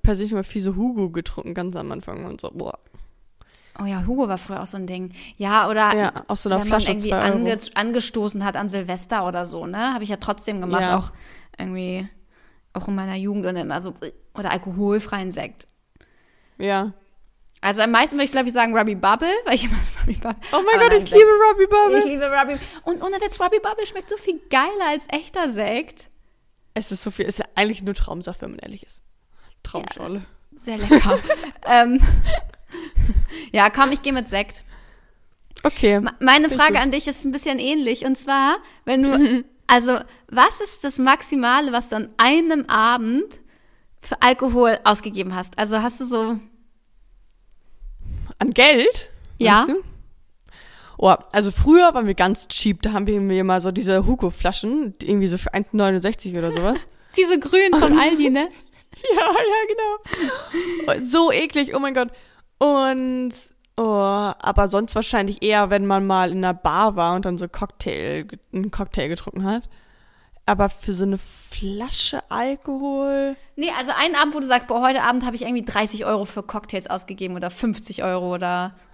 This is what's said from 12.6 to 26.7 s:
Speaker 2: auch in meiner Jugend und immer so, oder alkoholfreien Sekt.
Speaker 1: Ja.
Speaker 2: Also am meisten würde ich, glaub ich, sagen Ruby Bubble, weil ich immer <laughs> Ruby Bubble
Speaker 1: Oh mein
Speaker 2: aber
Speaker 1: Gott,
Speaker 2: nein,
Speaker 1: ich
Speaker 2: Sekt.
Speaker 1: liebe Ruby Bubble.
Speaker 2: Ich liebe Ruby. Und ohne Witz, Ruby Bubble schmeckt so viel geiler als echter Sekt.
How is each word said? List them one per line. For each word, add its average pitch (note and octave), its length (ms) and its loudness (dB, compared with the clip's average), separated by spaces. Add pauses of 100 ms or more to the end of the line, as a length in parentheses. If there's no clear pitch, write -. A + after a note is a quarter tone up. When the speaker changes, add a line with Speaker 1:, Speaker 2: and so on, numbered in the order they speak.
Speaker 2:
auch F3+ 160 -10
in G3+ 60 -4
meiner F#3+ 220 -6
Jugend G3 300 -6
und F3+ 100 -4
immer E3+ 260 -6
so, F#3 100 -12 (420)
oder F#3+ 180 -8
alkoholfreien G3 800 -4
Sekt. - 360 -12 (920)
Speaker 1:
Ja. G3 360 -4 (680)
Speaker 2:
Also G3+ 200 -2
am A3+ 120 2
meisten C#4+ 240 2
würde C#4+ 100 0
ich, C#4 60 -10
glaub C4 140 0
ich, A#3+ 60 -4
sagen A3+ 240 0
Ruby G#3+ 180 2
Bubble, G#3 340 0 (180)
weil B3+ 80 2
ich B3 100 0
immer A3+ 140 2 (120)
<laughs> - 120 -4
Ruby A3+ 160 0
Bubble A3+ 180 -6 (160)
Speaker 1:
Oh D4+ 140 2
mein A4 80 6
Speaker 2:
aber G#4 100 4
Speaker 1:
Gott, A4 80 6
Speaker 2:
nein, G4+ 120 6
Speaker 1:
ich - 60 -8
Speaker 2:
Sekt. G#4 120 10
Speaker 1:
liebe G#4+ 80 10 (200)
Ruby G4 160 4
Bubble. G#4 340 4
Speaker 2:
Ich - 40 2
liebe C#4+ 220 -2
Ruby. C#4 320 0 (260)
Und F4 180 -4
ohne F#4+ 140 -4
Witz, G4+ 240 -6
Ruby F4+ 200 2
Bubble G#4+ 260 -6
schmeckt - 240 -12
so G#4 80 -6
viel E4+ 200 -6 (120)
geiler E4 400 0
als D4+ 180 -6
echter D#4 420 -6
Sekt. G#3+ 600 -6 (640)